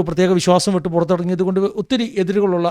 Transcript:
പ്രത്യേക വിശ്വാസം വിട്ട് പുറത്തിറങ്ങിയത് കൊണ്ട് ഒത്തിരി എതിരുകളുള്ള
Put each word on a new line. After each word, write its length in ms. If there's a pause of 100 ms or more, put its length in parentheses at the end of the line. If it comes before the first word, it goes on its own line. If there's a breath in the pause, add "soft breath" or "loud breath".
പ്രത്യേക 240
വിശ്വാസം 420
വിട്ട് 160
പുറത്തിറങ്ങിയത് 540
കൊണ്ട് 160
ഒത്തിരി 460 (120)
എതിരുകളുള്ള 540